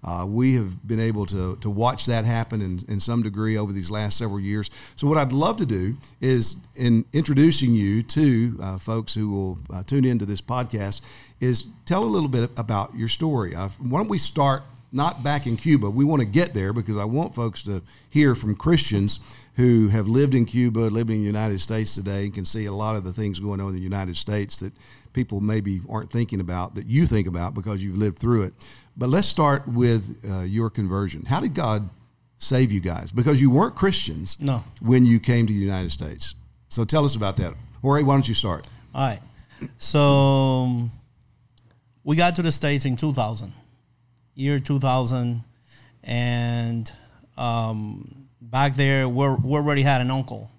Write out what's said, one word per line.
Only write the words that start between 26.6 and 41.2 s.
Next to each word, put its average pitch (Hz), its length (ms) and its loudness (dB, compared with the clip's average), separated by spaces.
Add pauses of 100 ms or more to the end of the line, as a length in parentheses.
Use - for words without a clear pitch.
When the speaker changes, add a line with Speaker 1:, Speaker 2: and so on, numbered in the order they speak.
Speaker 1:
that - 120 -8
you 139 200 4
think 104 200 2
about 87 280 -4
because 98 280 -6
you've 95 140 -4
lived 104 220 0
through 113 240 2
it. 92 100 -8 (440)
But 123 120 -2
let's 190 180 2
start 143 400 2
with, 117 640 0
uh, 95 100 -4
your 104 300 -2
conversion. 92 540 -4
How 131 140 0
did 185 160 -4
God 107 320 -2 (520)
save 127 320 2
you 101 80 0
guys? 87 320 -6
Because 123 300 2
you 139 100 8
weren't 147 240 4
Christians 98 640 -2
Speaker 2:
No. 135 240 -2 (160)
Speaker 1:
when 127 260 6
you 117 140 8
came 120 280 2
to 107 60 0
the 101 60 0
United 92 320 -2
States. - 420 -8 (360)
So - 160 -2
tell 151 200 2
us 139 100 0
about 104 220 -2
that. 85 160 -2 (280)
Jorge, 143 220 4
why 139 120 4
don't 135 120 4
you 117 80 -2
start? 90 320 -2 (260)
Speaker 2:
All 131 140 -2
right. 104 120 -4 (600)
So, - 220 2
um, 135 880 4 (1120)